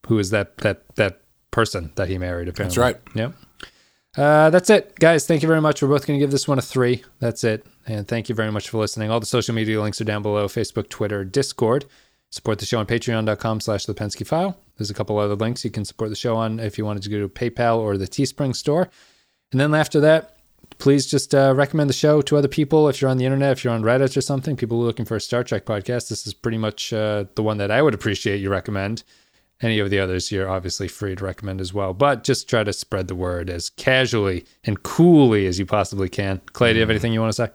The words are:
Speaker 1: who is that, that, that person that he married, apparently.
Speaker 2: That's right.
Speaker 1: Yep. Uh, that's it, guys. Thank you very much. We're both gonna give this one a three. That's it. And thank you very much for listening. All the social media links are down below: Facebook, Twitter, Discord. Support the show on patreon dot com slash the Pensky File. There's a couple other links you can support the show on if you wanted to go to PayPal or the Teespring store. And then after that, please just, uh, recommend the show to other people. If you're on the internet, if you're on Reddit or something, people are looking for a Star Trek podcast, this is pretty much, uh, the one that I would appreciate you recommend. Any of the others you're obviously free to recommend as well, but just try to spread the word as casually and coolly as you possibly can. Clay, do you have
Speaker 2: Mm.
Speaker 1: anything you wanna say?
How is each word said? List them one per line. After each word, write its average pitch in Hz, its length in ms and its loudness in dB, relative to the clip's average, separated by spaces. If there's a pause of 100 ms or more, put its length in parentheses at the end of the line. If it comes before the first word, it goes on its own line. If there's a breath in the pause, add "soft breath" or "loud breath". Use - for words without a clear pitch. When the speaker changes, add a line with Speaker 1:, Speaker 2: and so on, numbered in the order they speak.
Speaker 1:
who 113 120 2
is 95 120 -2
that, 104 280 -2
that, 101 240 -2 (140)
that 101 240 0 (300)
person 98 460 -2
that 92 120 -2
he 95 80 -4
married, 87 320 -6
apparently. 90 260 -6
Speaker 2:
That's 117 40 2
right. 123 220 2 (140)
Speaker 1:
Yep. 113 200 -4 (800 loud breath)
Uh, 151 340 6
that's 180 200 4
it, - 280 4
guys. 165 280 6
Thank 156 160 2
you 160 60 0
very 160 120 4
much. 151 220 2
We're 139 60 2
both 139 180 2
gonna 143 120 0
give 139 120 2
this 139 160 0
one 139 120 2
a 123 40 0
three. 123 400 0 (160)
That's 117 260 -4
it. 107 220 -2 (200)
And 104 200 -6
thank 117 220 -4
you 113 60 -4
very 110 180 -2
much 104 160 -6
for 113 100 -4
listening. 107 320 -4
All 117 100 0
the 107 60 -10
social 117 280 -2
media 110 260 0
links 104 220 -4
are - 20 -2
down 104 180 -2
below: 104 260 0
Facebook, - 420 -4
Twitter, 101 340 -4
Discord. 127 640 -2 (420 soft breath)
Support 110 300 -6
the 104 80 -10
show 120 120 -2
on 107 80 -2
patreon 113 380 -2
dot 107 140 -2
com 110 220 -2
slash 101 260 -4
the 104 80 -6
Pensky 104 320 -8
File. 180 320 -2 (180)
There's 104 140 -6
a 98 40 -8
couple 107 240 -2
other 104 160 0
links 113 300 -4
you 117 60 -4
can 104 160 -6
support 110 240 -8
the 104 60 -8
show 113 200 -2
on 113 240 -2
if 107 160 -6
you 107 80 -4
wanted 104 200 -4
to 101 40 -10
go 104 120 -2
to 101 80 -4
PayPal 117 500 0
or 107 180 0
the 95 100 -4
Teespring 135 480 -2
store. 165 360 0 (600 soft breath)
And 131 100 0
then 151 140 4
after 151 260 2
that, 156 360 4 (420)
please 139 280 4
just, - 280 0
uh, 135 220 6
recommend 143 320 2
the 131 60 0
show 151 280 4
to 147 140 2
other 143 120 2
people. 151 420 2
If 127 100 -4
you're 135 100 2
on 131 80 0
the 127 80 0
internet, 139 260 2
if 131 120 -4
you're 120 100 0
on 110 80 -2
Reddit 131 340 2
or 135 60 2
something, 135 340 -4
people 117 260 -2
are - 40 2
looking 117 200 -2
for 113 100 -4
a 101 60 -2
Star 123 220 -2
Trek 104 220 -4
podcast, 113 420 -4
this - 180 -8
is 101 80 -10
pretty 113 240 -4
much, 107 340 -4
uh, 107 320 -2 (100)
the 110 80 -2
one 107 160 -2
that 101 120 -2
I 120 120 2
would 139 120 4
appreciate 101 460 -2
you 98 100 -2
recommend. 101 540 -4 (560 soft breath)
Any 113 180 0
of 98 120 0
the 98 100 2
others 92 320 -2
you're 95 160 -2
obviously 92 400 -6
free 98 260 -8
to 92 100 -8
recommend 95 360 -8
as 92 120 -6
well, 98 220 -4
but 135 300 2
just - 240 0
try 110 160 2
to 101 80 -2
spread 92 340 -6
the 92 80 -8
word 90 360 -4
as 87 200 -8
casually 117 760 0 (200 soft breath)
and 104 180 -4
coolly 135 640 6
as 90 140 -2
you 95 60 -2
possibly 98 420 -2
can. 95 320 -4 (120)
Clay, 117 200 2
do 113 60 4
you - 20 4
have 110 80 2
Speaker 2:
Mm. 110 40 2
Speaker 1:
anything 113 200 0
you 110 80 0
wanna 110 140 0
say? 117 200 -2